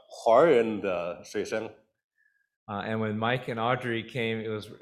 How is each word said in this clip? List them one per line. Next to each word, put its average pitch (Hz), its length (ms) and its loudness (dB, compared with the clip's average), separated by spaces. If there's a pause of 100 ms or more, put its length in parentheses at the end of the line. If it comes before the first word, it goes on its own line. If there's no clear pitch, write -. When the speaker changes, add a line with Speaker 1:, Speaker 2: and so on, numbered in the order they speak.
Speaker 1:
华 120 380 6
人 113 340 4
的 87 460 -4
学 101 180 -4
生。 110 260 -6 (960)
Speaker 2:
Uh, 101 180 -6
and 110 160 -4
when 107 160 -2
Mike 123 320 -2
and 113 100 -6
Audrey 117 420 -2
came, 113 380 -4
it 110 80 -8
was 107 220 -8 (120)